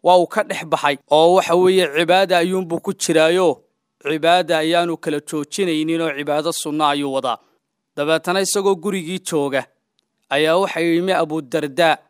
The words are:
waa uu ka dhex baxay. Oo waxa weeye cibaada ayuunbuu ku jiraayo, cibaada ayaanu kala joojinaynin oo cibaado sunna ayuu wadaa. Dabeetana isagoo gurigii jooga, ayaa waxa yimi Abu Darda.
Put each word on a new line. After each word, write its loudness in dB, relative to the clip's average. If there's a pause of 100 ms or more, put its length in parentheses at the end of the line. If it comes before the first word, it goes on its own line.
waa 6
uu 4
ka -2
dhex -6
baxay. 0 (160)
Oo 6
waxa 2
weeye 4 (100)
cibaada 2
ayuunbuu -2
ku -8
jiraayo, 2 (560)
cibaada 0
ayaanu -2
kala -6
joojinaynin -4
oo -4
cibaado -2
sunna -2
ayuu -4
wadaa. -4 (600)
Dabeetana -2
isagoo -2
gurigii -6
jooga, -4 (680)
ayaa 2
waxa -2
yimi 0
Abu -2
Darda. 0 (120)